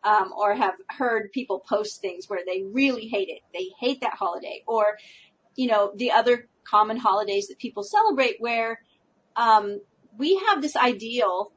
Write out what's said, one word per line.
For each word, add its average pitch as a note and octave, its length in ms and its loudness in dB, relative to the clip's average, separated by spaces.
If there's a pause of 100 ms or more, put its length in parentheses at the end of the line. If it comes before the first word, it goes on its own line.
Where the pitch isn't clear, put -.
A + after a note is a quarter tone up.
um, G#3 340 2
or G#3 180 2
have B3+ 200 0 (140)
heard A3+ 440 -2
people - 280 -4
post G#3 400 -4
things F3+ 280 -10
where F3+ 160 -6
they F#3 200 -4
really A#3+ 420 0
hate G3+ 220 -4
it. - 140 -14 (100)
They F#3 160 -8 (100)
hate B3+ 220 -2
that B3 140 -4
holiday. E3+ 520 -8
Or, G#3+ 320 2 (560)
you B3+ 140 -2
know, G3+ 260 2
the A#3+ 160 -2
other A#3 380 2 (160)
common G#3+ 320 2
holidays G3+ 520 0
that - 100 -18
people G#3 260 -8
celebrate C4+ 560 2
where, A3+ 400 -4 (560)
um, G#3+ 440 4 (360)
we F4 320 2
have E4 140 2
this D4 140 -4
ideal A3 800 0